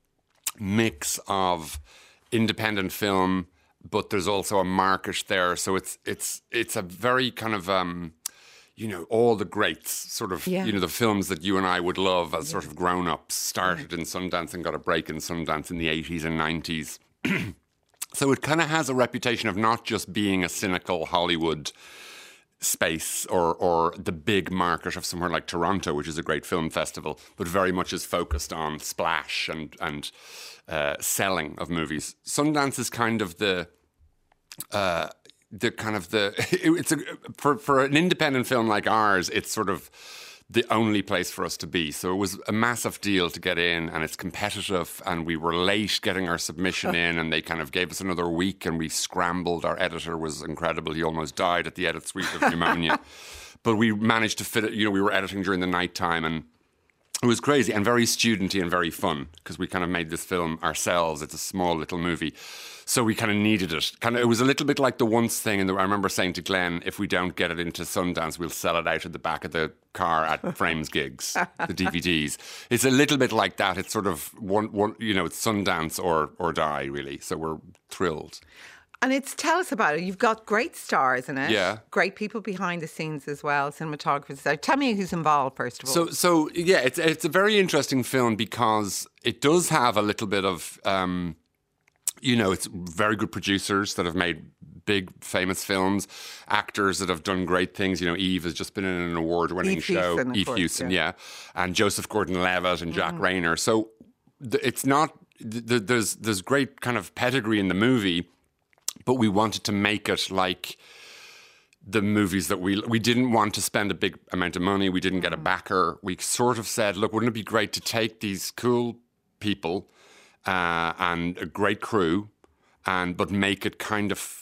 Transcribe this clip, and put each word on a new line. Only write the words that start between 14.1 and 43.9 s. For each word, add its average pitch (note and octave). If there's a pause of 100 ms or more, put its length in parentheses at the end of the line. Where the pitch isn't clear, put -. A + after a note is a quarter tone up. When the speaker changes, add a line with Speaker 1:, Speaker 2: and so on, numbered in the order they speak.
Speaker 1:
and F2
got D#2
a -
break E2
in D#2
Sundance D#2
in E2+
the E2
eighties D#2+
and D#2+
nineties. D#2+ (240)
<clears throat> - (840)
So C#3
it B2
kinda D#3+
has D3+
a C3
reputation A#2
of F#2
not A2+
just F#2+
being G2
a E2
cynical F2+
Hollywood E2 (880)
space -
or, E2+
or E2
the F#2+
big E2
market F2
of F2
somewhere F2
like D#2+
Toronto, F2
which D2
is D#2
a E2+
great D2
film E2
festival, - (160)
but F#2
very F#2
much F2+
is F2+
focused F2
on D#2
splash -
and, D#2+
and, D2+ (560)
uh, D2
selling F2+
of E2+
movies. D#2 (100)
Sundance C#3+
is A#2
kind A2+
of F2
the, F#2 (1040)
uh, F2 (420)
the A2
kind A2
of F2+
the, G#2
<laughs> A#2
it, F3
it's -
a, D#3 (400)
for, C#3+
for C3+
an C#3
independent D3+
film A2+
like G#2
ours, G2+
it's -
sort G2+
of - (580)
the A#2
only G#2+
place F2+
for F#2
us E2
to F2
be. D#2
So F2+
it -
was G2
a G#2+
massive A2+
deal F#2
to -
get F2
in, E2+
and D#2+